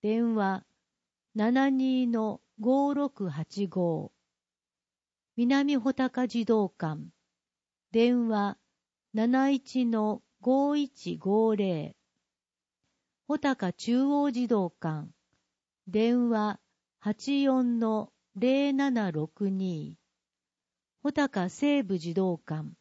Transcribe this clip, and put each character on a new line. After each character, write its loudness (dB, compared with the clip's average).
電 0
話、 -2
七 2
二 2
の -2
五 2
六 -4
八 -6
五。 -2
南 2
穂 -2
高 -2
児 -2
童 2
館。 -8
電 4
話、 -2
七 2
一 0
の 0
五 2
一 -4
五 2
零。 -2
穂 -2
高 -2
中 0
央 2
児 -2
童 0
館。 -8
電 2
話、 0
八 -2
四 2
の -2
零 2
七 0
六 -4
二。 -4
穂 -4
高 -2
西 0
部 -2
児 -6
童 0
館。 -8